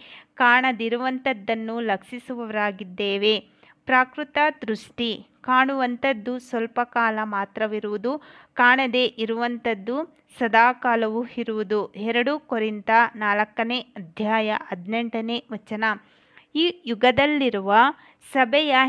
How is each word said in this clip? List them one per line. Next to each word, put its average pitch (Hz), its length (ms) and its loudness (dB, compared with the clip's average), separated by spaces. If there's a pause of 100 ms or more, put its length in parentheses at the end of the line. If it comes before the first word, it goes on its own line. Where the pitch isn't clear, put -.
(340)
ಕಾಣದಿರುವಂಥದ್ದನ್ನು 240 1500 0
ಲಕ್ಷಿಸುವವರಾಗಿದ್ದೇವೆ. 208 1600 -4 (460)
ಪ್ರಾಕೃತ 254 520 0 (240)
ದೃಷ್ಟಿ 220 640 -6 (160)
ಕಾಣುವಂಥದ್ದು 254 1000 0
ಸ್ವಲ್ಪ 233 440 -6
ಕಾಲ 226 400 -2
ಮಾತ್ರವಿರುವುದು, 208 1000 -4 (320)
ಕಾಣದೇ 247 640 4
ಇರುವಂಥದ್ದು 233 960 -4 (240)
ಸದಾಕಾಲವೂ 233 840 2 (120)
ಇರುವುದು. 214 560 -4
ಎರಡು 233 460 -2
ಕೊರಿಂಥ 214 500 -4 (260)
ನಾಲ್ಕನೇ 214 640 -2
ಅಧ್ಯಾಯ 214 800 -2
ಹದಿನೆಂಟನೇ 226 920 -6
ವಚನ. 214 320 -10 (720)
ಈ 349 300 0
ಯುಗದಲ್ಲಿರುವ 233 880 2 (600)
ಸಭೆಯ 277 420 2 (140)